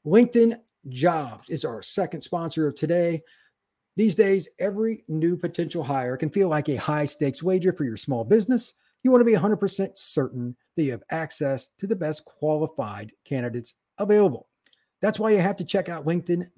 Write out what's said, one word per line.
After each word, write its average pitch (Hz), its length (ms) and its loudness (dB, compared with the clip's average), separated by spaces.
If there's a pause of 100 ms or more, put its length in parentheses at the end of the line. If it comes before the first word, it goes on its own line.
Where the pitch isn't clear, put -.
LinkedIn 226 540 4 (300)
Jobs 139 600 -2
is 160 140 -6
our - 180 -8
second - 400 -6
sponsor 160 460 -4
of 143 80 -4
today. 170 460 0 (760)
These 208 200 4
days, 196 340 4 (100)
every 214 480 -2
new 160 300 0
potential 170 460 -4
hire 131 340 -2
can 151 120 -4
feel 190 200 2
like 151 180 0
a 143 80 0
high-stakes 147 640 -2
wager 185 300 2
for 160 140 -4
your 110 120 -6
small 120 260 -4
business. 220 500 2 (300)
You 254 80 4
want 247 100 8
to 233 40 4
be 233 100 6
a 175 40 4
hundred 202 180 2
percent - 400 -2
certain 127 580 -4 (200)
that 165 80 0
you 135 80 0
have 113 200 -10
access 147 640 -4
to 196 100 -8
the 214 80 -2
best 156 300 -6
qualified 139 840 -4 (120)
candidates 120 520 -6 (240)
available. 202 480 2 (540)
That's 208 180 -2
why 220 120 2
you 208 80 6
have 185 180 0
to 175 80 -8
check 180 240 -2
out 160 160 -10
LinkedIn 175 520 -2